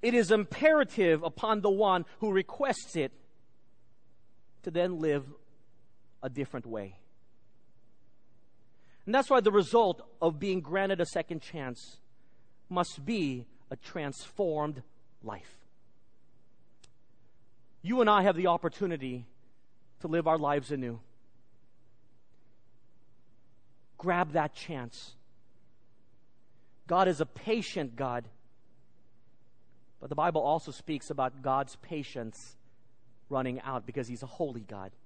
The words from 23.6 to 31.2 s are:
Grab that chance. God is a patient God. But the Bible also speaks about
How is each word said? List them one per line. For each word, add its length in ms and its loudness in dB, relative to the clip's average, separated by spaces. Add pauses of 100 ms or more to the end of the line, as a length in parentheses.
Grab 360 0
that 220 2
chance. 640 -10 (1700)
God 220 6
is 120 2
a 60 0
patient 720 -4
God. 320 -4 (1700)
But 100 -10
the 60 -4
Bible 240 4
also 300 2
speaks 400 -8
about 320 -2